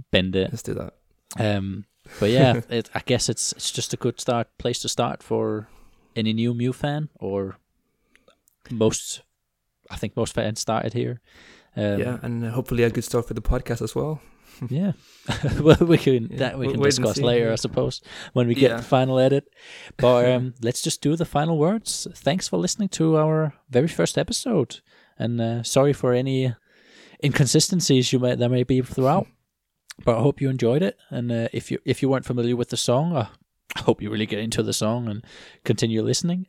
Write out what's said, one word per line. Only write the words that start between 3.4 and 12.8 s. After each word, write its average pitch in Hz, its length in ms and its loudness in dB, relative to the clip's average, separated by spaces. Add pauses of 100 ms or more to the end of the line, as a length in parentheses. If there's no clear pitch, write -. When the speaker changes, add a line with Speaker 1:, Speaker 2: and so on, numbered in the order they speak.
Speaker 1:
it's - 180 -6
just - 240 -6
a - 20 -6
good - 240 -4
start, 117 280 -2 (100)
place 123 220 -4
to - 80 -6
start - 340 -2
for 110 460 -4 (460)
any 110 200 0
new 117 180 0
Mew 123 220 -2
fan, 147 340 -4 (100)
or 98 380 -4 (1120)
most, 110 520 0 (680)
I - 60 -12
think - 200 -6
most 113 180 -2
fans 110 260 -2
started 110 320 -2
here. 120 280 -4 (560)
Um, 104 240 0
Speaker 2:
Yeah, 120 220 -4
and 117 220 -4
hopefully 117 400 -2